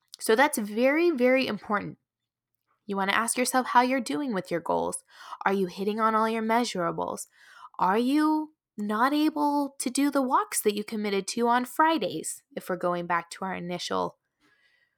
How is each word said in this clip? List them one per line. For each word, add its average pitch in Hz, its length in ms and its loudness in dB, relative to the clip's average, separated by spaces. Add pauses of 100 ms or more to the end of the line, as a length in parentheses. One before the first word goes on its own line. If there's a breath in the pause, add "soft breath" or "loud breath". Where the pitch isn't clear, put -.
(200)
So 226 160 4
that's 285 220 4
very, 262 540 2
very 262 360 4
important. 196 500 -6 (880)
You 196 120 -6
wanna 196 160 0
ask 226 240 0
yourself 247 300 0
how 247 140 4
you're 254 200 2
doing 277 320 -4
with 180 180 -4
your 170 80 -2
goals. 170 440 -2 (420 loud breath)
Are 196 80 2
you 196 140 0
hitting 196 340 -4
on 220 120 4
all 220 140 2
your 226 160 -2
measurables? 180 840 -2 (520 loud breath)
Are 185 180 2
you 302 540 2 (260)
not 214 360 0
able 294 640 0
to 262 100 -4
do 277 220 0
the 277 100 2
walks 294 400 0
that 208 140 2
you 208 80 -4
committed 208 460 -4
to 233 180 0
on 247 160 2
Fridays? 277 800 -2 (100)
If - 140 -10
we're 185 80 -2
going 175 320 -2
back 170 240 -2
to - 140 -10
our 185 100 -6
initial 175 640 -6 (800)